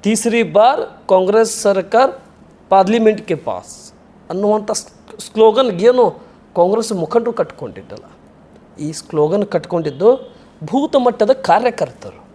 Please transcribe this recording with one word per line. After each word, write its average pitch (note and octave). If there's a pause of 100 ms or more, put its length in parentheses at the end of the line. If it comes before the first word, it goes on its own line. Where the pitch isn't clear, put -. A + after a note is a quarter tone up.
ತೀಸರಿ A3+
ಬಾರ್ G#3+
ಕಾಂಗ್ರೆಸ್ G3+
ಸರ್ಕಾರ G3+ (600)
ಪಾರ್ಲಿಮೆಂಟ್ G#3
ಕೆ -
ಪಾಸ್ - (360)
ಅನ್ನುವಂಥ G#3
ಸ್-, -
ಸ್ಲೋಗನ್ A3
ಏನು A#3+ (440)
ಕಾಂಗ್ರೆಸ್ G#3
ಮುಖಂಡರು G#3+
ಕಟ್ಕೊಂಡಿದ್ದಲ್ಲ, G#2+ (760)
ಈ D#3
ಸ್ಲೋಗನ್ D#3+
ಕಟ್ಕೊಂಡಿದ್ದು F3 (300)
ಭೂತ C4+
ಮಟ್ಟದ A#3+
ಕಾರ್ಯಕರ್ತರು -